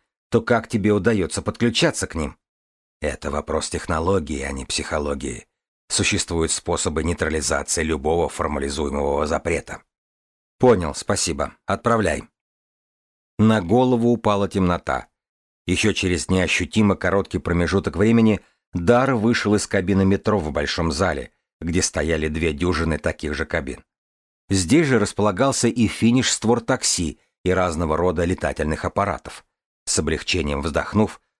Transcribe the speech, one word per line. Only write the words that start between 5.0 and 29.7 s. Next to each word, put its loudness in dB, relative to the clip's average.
Существуют 0
способы -2
нейтрализации -2
любого 0
формализуемого -2
запрета. -4
Понял, 4
спасибо. -4
Отправляй. 0
На 4
голову 4
упала 2
темнота. 0
Еще 2
через -2
неощутимо 2
короткий -2
промежуток 0
времени 4
Дар 2
вышел 2
из 0
кабины 2
метро 2
в -4
большом -2
зале — -2
где -2
стояли -2
две -2
дюжины 0
таких -4
же -4
кабин. -6
Здесь 2
же 2
располагался 0
и 2
финиш 2
створок 0
такси, -2
и 0
разного 0
рода 0
летательных -2
аппаратов. -4